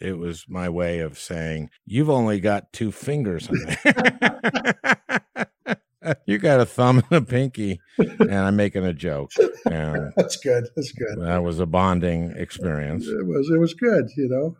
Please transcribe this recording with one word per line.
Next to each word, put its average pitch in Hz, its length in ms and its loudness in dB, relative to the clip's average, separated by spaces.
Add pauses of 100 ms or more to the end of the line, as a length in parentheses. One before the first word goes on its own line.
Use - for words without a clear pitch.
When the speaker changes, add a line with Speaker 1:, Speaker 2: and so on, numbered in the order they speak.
Speaker 1:
it 90 180 -6
was 85 300 -8
my 90 220 -4
way 85 300 -2
of 78 180 -6
saying, 80 500 -6 (160)
"You've 147 260 0
only 113 300 2
got 101 320 0
two 107 180 -4
fingers 110 600 -4
on - 80 0 (260)
there." 247 1040 0
<laughs> 269 40 4 (1400)
You 202 100 0
got 151 240 6
a 113 60 4
thumb 127 320 4
and - 140 2
a 120 100 4
pinky, 113 580 -2 (160)
and 220 380 2
I'm 98 220 2
making 101 280 2
a 90 80 0
joke. 71 380 -6 (340)
And 76 480 -2
Speaker 2:
<laughs> - 40 -12
That's - 200 0
good. 120 400 -2
That's 139 160 -8
good. 107 300 -8
Speaker 1:
that 87 200 0
was 87 180 -2
a 92 40 0
bonding 85 720 2
experience. 78 720 -6
Speaker 2:
It - 180 -4
was, 139 220 0
it 165 100 4
was 170 140 4
good, 185 420 2
you 139 140 -2
know. 143 320 -2